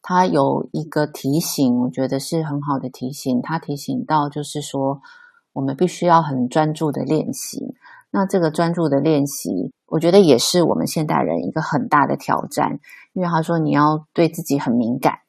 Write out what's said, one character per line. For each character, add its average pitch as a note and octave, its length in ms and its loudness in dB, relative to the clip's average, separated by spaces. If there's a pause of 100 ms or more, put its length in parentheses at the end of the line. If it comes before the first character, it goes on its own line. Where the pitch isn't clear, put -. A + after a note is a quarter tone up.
他 F#3 240 2
有 C#3 460 0
一 D#3 120 -6
个 D3+ 220 0
提 D3 340 -2
醒， B2 420 0
我 B2+ 100 -2
觉 C3 160 -2
得 C3+ 120 -2
是 E3 220 -4
很 D3 180 -4
好 C#3+ 200 -4
的 B2+ 100 -8
提 B2+ 220 -10
醒， B2+ 320 -2
他 D#3+ 160 -4
提 D3 160 -6
醒 C3 300 -6
到 D3 220 0
就 D3 140 -8
是 D3 220 -8
说， C#3 360 -4 (540)
我 C#3 80 -6
们 C3+ 140 -4
必 F3+ 100 2
须 F3 220 -2
要 E3 160 6
很 B2+ 260 -2
专 D#3 240 0
注 D#3 180 -2
的 C3 120 -6
练 D3 280 -2
习。 - 440 -10 (360)
那 G3 140 2
这 F#3+ 140 0
个 D#3+ 100 2
专 E3+ 240 0
注 E3 160 0
的 C#3 100 2
练 C#3+ 280 2
习， - 440 -6 (140)
我 E3 140 -2
觉 E3 120 4
得 G3 80 10
也 D3+ 160 8
是 F3+ 280 2
我 A2 100 2
们 F2 140 0
现 D#3 180 -2
代 D#3+ 160 0
人 - 240 -2
一 - 60 -6
个 D#3 100 -4
很 C#3+ 260 -2
大 C#3+ 200 4
的 C#3+ 100 0
挑 - 300 -2
战， D3 320 -2 (340)
因 F#3 80 -4
为 E3+ 80 0
他 E3 100 2
说 E3 200 0
你 D#3 100 0
要 D3+ 340 2 (120)
对 E3 120 4
自 D#3+ 140 -4
己 C#3 160 -2
很 C#3 160 -2
敏 A#2+ 240 0
感 C#3+ 160 0 (160)